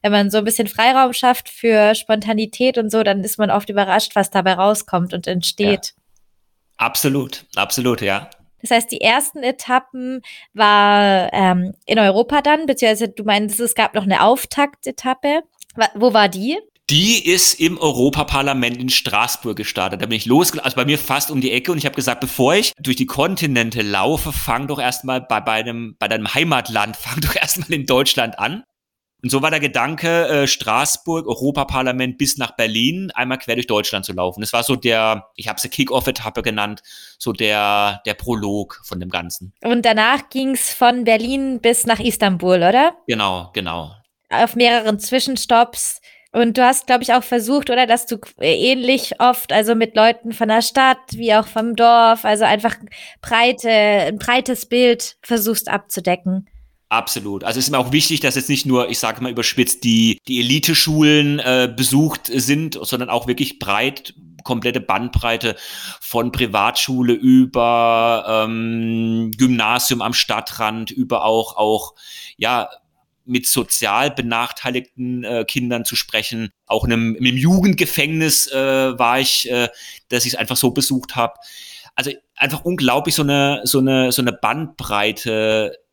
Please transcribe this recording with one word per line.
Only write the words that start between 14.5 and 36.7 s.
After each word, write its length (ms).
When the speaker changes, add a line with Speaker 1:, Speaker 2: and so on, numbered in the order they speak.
Speaker 1:
Wa-, 180
wo 180
war 160
die? 300
Speaker 2:
Die 340
ist 360
im 180
Europaparlament 1000
in 120
Straßburg 680
gestartet. 460
Da 40
bin 100
ich 100
losgel-, 340
also 140
bei 100
mir 140
fast 320
um 100
die 120
Ecke 180
und 80
ich 80
hab 80
gesagt, 260
bevor 360
ich 240
durch 160
die 100
Kontinente 760
laufe, 500
fang 340
doch 140
erstmal 400
bei, 200
bei 120
einem, 480
bei 80
deinem 260
Heimatland, 600
<laughs> 0
fang 240
doch 160
erstmal 360
in 140
Deutschland 540
an. 240
Und 80
so 120
war 80
der 100
Gedanke, 680
äh, 200
Straßburg, 800
Europaparlament 880
bis 200
nach 180
Berlin, 580
einmal 240
quer 160
durch 120
Deutschland 400
zu 80
laufen. 260
Das 120
war 120
so 120
der, 600
ich 100
hab's 160
eine 80
Kick-Off-Etappe 720
genannt, 400